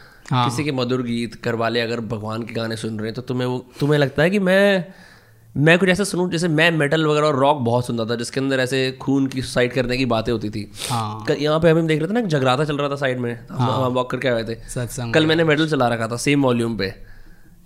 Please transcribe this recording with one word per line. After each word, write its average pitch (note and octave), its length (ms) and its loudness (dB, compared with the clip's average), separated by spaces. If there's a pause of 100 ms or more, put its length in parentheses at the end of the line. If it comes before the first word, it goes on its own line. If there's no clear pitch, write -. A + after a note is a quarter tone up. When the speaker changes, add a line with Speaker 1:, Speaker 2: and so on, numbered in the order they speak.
(300)
Speaker 1:
हाँ। B2 200 2
Speaker 2:
किसी C3+ 140 -4
के D3 80 -4
मधुर B2+ 300 -2
गीत, A#2 420 -6
घर A#2 100 -2
वाले A2+ 260 -2
अगर A#2 200 -2
भगवान A2 420 -6
के A2 120 -10
गाने A2+ 220 -4
सुन A2 220 -6
रहे G#2+ 80 -6
हैं, A2+ 80 -6
तो B2 80 -8
तुम्हें B2+ 240 -4
वो, B2+ 200 -4 (140)
तुम्हें D3 180 2
लगता C#3+ 240 2
है F3 80 4
कि G#3 80 2
मैं, F#3+ 460 4 (720)
मैं D#3+ 220 6
कुछ F#3 100 2
ऐसा F#3 160 2
सुनूं, F3+ 260 -2
जैसे F3 180 -2
मैं D#3+ 220 4
मेटल D#3 360 2
वगैरह D3+ 200 2
और D3+ 100 2
रॉक C#3 200 4
बहुत B2 300 0
सुनता A#2 180 -2
था, A#2 120 -4
जिसके A#2 240 -4
अंदर C3+ 200 0
ऐसे C3 400 0
खून C3+ 260 2
की C3 160 -4
सुसाइड B2 300 0
करने B2 240 0
की C3 100 0
बातें A#2 260 0
होती G#2+ 180 -4
थी। G#2 220 -8 (180)
Speaker 1:
हाँ। A2 340 -4
Speaker 2:
कल C#3+ 100 0
यहाँ D3+ 260 0
पे E3 100 6
हम E3 160 4
देख D#3 120 2
रहे D#3+ 100 -2
थे G3+ 40 -4
ना, A#3+ 80 0
एक A3+ 60 -2
जगराता C3+ 380 2
चल D3 140 -4
रहा C#3+ 100 -2
था C#3 80 -6
साइड C3 220 -2
में, A#2+ 200 -4 (120)
हम, - 80 -8
Speaker 1:
हाँ। B2 280 0
Speaker 2:
हम B2 60 0
वॉक B2+ 180 -2
करके B2+ 180 -2
आए A2+ 160 0
थे। A2+ 240 -10
Speaker 1:
सत्संग A#2+ 460 -6
Speaker 2:
कल D#3 120 4
मैंने D#3+ 160 4
Speaker 1:
वगैरह। D3+ 180 4
Speaker 2:
मेटल D#3+ 100 0
चला C3 180 2
रखा A2+ 180 -2
था A#2 100 -4
सेम C#3+ 260 2
वॉल्यूम A#2 340 2
पे, F#2+ 180 -4 (720)